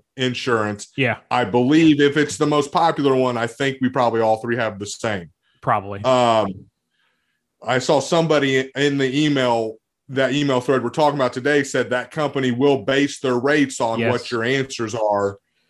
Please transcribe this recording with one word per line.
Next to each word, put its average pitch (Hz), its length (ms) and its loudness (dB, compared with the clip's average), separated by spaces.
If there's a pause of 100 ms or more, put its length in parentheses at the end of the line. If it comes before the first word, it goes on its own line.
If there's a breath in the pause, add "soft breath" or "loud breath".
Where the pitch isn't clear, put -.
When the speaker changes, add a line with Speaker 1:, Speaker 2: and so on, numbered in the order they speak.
(180)
Speaker 1:
insurance. 117 720 -2 (100)
Speaker 2:
Yeah. 123 200 0 (140)
Speaker 1:
I 123 140 2
believe 143 560 4
if 143 160 2
it's 147 200 0
the 151 100 0
most 147 260 0
popular 160 420 2
one, 127 220 0
I 117 100 -2
think 135 320 -6
we 127 100 0
probably 120 320 0
all 113 200 2
three 117 160 -4
have 107 220 -4
the 101 80 -10
same. 98 420 -6 (320)
Speaker 2:
Probably. 101 420 -2
Speaker 1:
Um, 117 640 2 (1000)
I 127 140 0
saw 143 200 2
somebody 139 760 2
in 143 220 2
the 139 280 0
email, 120 520 0 (300)
that 131 260 0
email 139 280 0
thread 131 220 0
we're 120 60 -4
talking 147 300 0
about 123 140 0
today, 139 300 0
said 127 260 -4
that 123 200 -4
company 139 420 -2
will 139 320 2
base 139 360 0
their 127 180 -2
rates 139 440 0
on 113 180 -2
Speaker 2:
Yes. 113 120 0
Speaker 1:
what 120 200 -6
your 117 120 -4
answers 123 520 -4
are 101 420 0 (320)